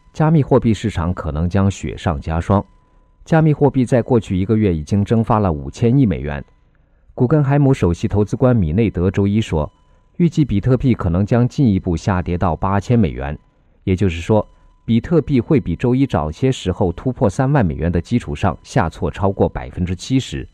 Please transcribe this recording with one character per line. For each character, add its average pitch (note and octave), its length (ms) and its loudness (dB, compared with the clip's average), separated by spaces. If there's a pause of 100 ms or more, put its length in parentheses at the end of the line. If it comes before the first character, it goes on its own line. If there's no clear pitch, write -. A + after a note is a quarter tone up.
(140)
加 D#3 160 2
密 D#3 140 4
货 C3 160 4
币 A2+ 140 2
市 G#2 160 -4
场 F2 240 -2
可 D#2+ 180 -8
能 D#2+ 180 -2
将 G2 200 2
雪 A#1+ 280 -6
上 D#2+ 220 -4
加 E2 200 -4
霜。 G2 240 0 (600)
加 D#3+ 180 2
密 D#3+ 120 4
货 C#3+ 160 2
币 C3 160 0
在 A#2+ 180 2
过 B2 160 2
去 G2 180 -4
一 F#2 80 0
个 A2 100 0
月 G#2 180 2
已 D#2 100 -4
经 G2+ 200 0
蒸 A2+ 200 2
发 A2 160 2
了 G2 120 2
五 C#2 180 -6
千 A#2+ 280 0
亿 C#3 80 4
美 D#2+ 140 0
元。 C#2+ 240 -8 (720)
古 B2+ 140 0
根 D3+ 160 2
海 C#3 140 0
姆 C3+ 160 4
首 F2+ 200 0
席 G2 140 -4
投 G2+ 160 0
资 - 120 -8
官 B2 200 2
米 F2 180 0
内 G#2+ 160 2
德 F2 200 0
周 G2 180 0
一 G#2 140 0
说， D#2 300 -2 (460)
预 F3 100 4
计 D#3+ 160 2
比 G#2 160 0
特 B2 180 2
币 B2 160 2
可 G2 160 -2
能 F2+ 160 2
将 A#2+ 220 2
进 C#3 200 2
一 F#2+ 120 4
步 F2 160 -2
下 F2+ 260 -2
跌 E2+ 160 -4
到 E2+ 180 0
八 F#2+ 240 -2
千 A#2+ 180 0
美 F2+ 140 2
元， C2+ 260 -8 (460)
也 F#2+ 120 0
就 F#2+ 140 0
是 E2+ 100 -6
说， G#2+ 260 0 (380)
比 A2+ 160 2
特 D#3+ 220 0
币 C3+ 180 0
会 B2 200 2
比 F2 160 -4
周 B2 200 0
一 C#3 100 2
早 D#2 240 -2
些 C3 220 -2
时 - 200 -4
候 F2 200 0
突 - 200 -6
破 A#2 180 0
三 C3 220 -2
万 D3 120 2
美 D#2+ 120 -2
元 D#2 160 -2
的 E2+ 100 0
基 A#2+ 160 -2
础 D2+ 180 -6
上 D#2+ 280 -2
下 F2+ 260 -2
挫 D#2 220 -6
超 G2 200 -2
过 G2 160 0
百 C2 220 -8
分 - 160 -6
之 F2+ 100 -4
七 C3 240 -2
十。 C#2 340 -8